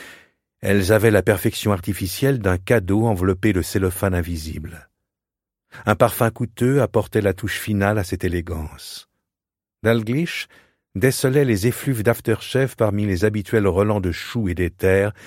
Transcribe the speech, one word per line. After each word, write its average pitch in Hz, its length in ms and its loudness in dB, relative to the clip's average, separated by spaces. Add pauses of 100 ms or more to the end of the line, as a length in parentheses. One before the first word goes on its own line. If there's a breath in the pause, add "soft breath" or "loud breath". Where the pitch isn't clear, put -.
(600 loud breath)
Elles 98 320 2
avaient 110 180 6
la 95 140 4
perfection 104 480 0
artificielle 101 640 -2
d'un 95 180 0
cadeau 101 480 0
enveloppé 98 480 2
de 90 100 0
cellophane 92 520 -2
invisible. 80 760 -6 (1000 loud breath)
Un 107 100 4
parfum 117 340 2
coûteux 123 500 0
apportait 110 400 0
la 98 140 2
touche - 240 -8
finale 104 400 0
à 95 60 0
cette - 180 -8
élégance. 85 880 -6 (720)
Dalglish 117 640 -2 (480 soft breath)
décelait 131 500 2
les 107 220 2
effluves 120 380 -2
d'aftershave 117 720 -2
parmi 104 300 0
les 95 180 0
habituels 107 420 0
relents 104 340 2
de 90 120 -2
choux 107 360 -6
et 90 60 -2
d'éther 95 580 0 (140 loud breath)